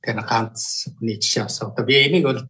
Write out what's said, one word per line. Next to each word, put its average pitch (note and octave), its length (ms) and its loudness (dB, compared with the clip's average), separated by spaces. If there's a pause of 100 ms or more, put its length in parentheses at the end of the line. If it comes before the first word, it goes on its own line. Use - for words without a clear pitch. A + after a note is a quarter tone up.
Тэр A2 120 -4
нэг A2+ 140 -8
ганц - 640 -2
хүний A2 240 -4
жишээ - 260 0
авсан. G#2+ 300 -6
Одоо A2+ 120 -2
би C#3 200 6
энийг C#3+ 240 4
бол B2 200 -2